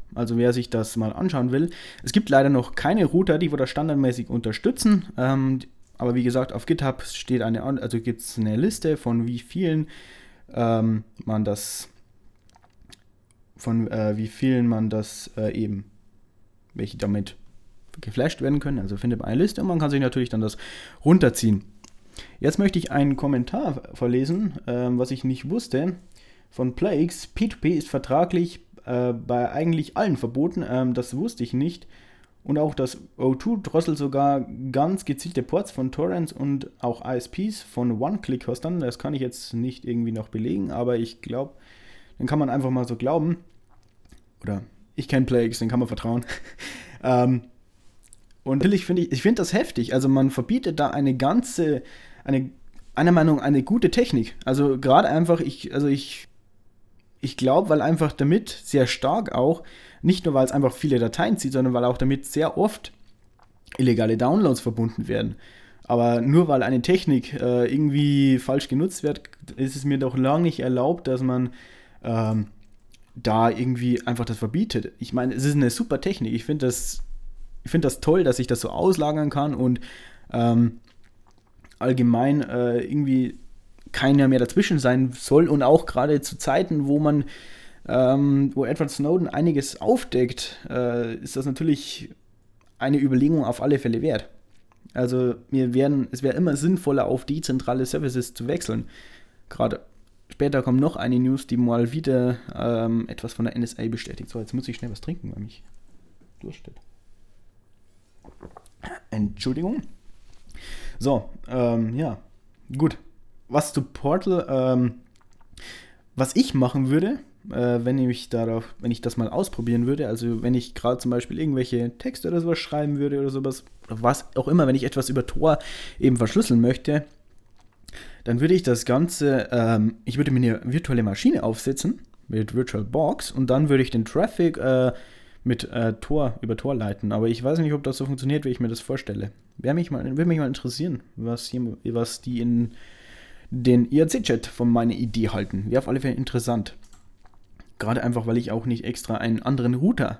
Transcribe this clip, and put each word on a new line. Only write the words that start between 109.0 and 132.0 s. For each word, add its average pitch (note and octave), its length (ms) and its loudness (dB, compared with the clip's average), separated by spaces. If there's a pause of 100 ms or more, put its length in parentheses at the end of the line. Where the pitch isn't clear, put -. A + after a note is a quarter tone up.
Entschuldigung. C3 720 -4 (1120)
So, B2 320 -2 (180)
ähm, A#2 480 0
ja, C3 220 -4 (580)
gut. D3+ 220 0 (520)
Was D3 220 0
zu C#3 120 -2
Portal, F3 640 -2
ähm, B2+ 440 2 (1200)
was C3+ 200 -2
ich - 200 2
machen C3 340 2
würde, F3+ 300 0 (320)
äh, A#2+ 340 0
wenn C3+ 140 0
ich B2 300 -2
darauf, A2+ 500 -4
wenn A#2 100 -4
ich A#2 120 -4
das A#2+ 160 -4
mal A2+ 120 -2
ausprobieren A#2+ 560 -2
würde, C#3+ 220 -2
also A2+ 340 -4
wenn B2 140 0
ich B2 180 -4
grad B2+ 300 -2
zum B2+ 80 -2
Beispiel A#2+ 260 -4
irgendwelche B2+ 640 -2
Texte B3+ 300 -8
oder E3+ 120 0
sowas E3 160 0
schreiben D3 400 -4
würde C#3+ 220 -2
oder C#3 100 -2
sowas, C3+ 340 -4 (260)
was A2+ 460 0
auch C3 120 0
immer, D3 180 6
wenn C3 100 4
ich C3+ 100 0
etwas - 220 0
über C3 200 0
Tor D3+ 320 2 (400)
eben C3 180 6
verschlüsseln A#2 440 4
möchte, D3 440 2 (1200)
dann A#2 160 0
würde D#3+ 140 4
ich F#3 100 4
das A#2+ 220 2
Ganze, C#3 640 2
ähm, A2+ 440 4 (100)
ich A#2+ 120 -4
würde C#3 140 2
mir B2+ 60 4
eine A#2+ 360 2
virtuelle C3 300 0
Maschine G#2+ 400 2
aufsetzen C3+ 580 -2 (260)